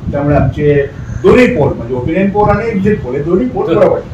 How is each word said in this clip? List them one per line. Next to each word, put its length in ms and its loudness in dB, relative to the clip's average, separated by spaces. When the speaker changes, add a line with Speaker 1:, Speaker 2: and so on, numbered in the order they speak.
Speaker 1:
त्यामुळे 240 0
आमचे 540 0
दोन्ही 360 4
पोल 160 0
म्हणजे 220 -6
ओपिनियन 340 -2
पोल 200 2
आणि 200 0
एक्झिट 340 0
पोल 120 -6
हे 80 -4
दोन्ही 260 0
पोल 160 -4
Speaker 2:
बरोबर. 200 2
Speaker 1:
बरोबर. 140 2